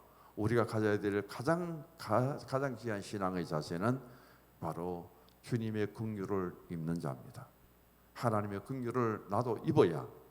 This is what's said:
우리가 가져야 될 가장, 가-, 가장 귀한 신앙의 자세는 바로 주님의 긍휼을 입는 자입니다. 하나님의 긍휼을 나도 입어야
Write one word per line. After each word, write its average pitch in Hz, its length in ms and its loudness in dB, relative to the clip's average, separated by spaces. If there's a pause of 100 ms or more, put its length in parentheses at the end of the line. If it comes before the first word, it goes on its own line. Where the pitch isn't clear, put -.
(380)
우리가 107 280 4
가져야 107 360 2
될 101 260 2
가장, 165 560 -2 (140)
가-, 123 400 2
가장 135 400 -2
귀한 107 240 -4
신앙의 92 440 -2
자세는 85 540 0 (600)
바로 85 500 -4 (300)
주님의 107 520 -2
긍휼을 95 640 -2 (140)
입는 85 300 -2
자입니다. 67 480 -8 (640)
하나님의 104 500 0
긍휼을 120 640 0
나도 113 360 2
입어야 90 420 6 (240)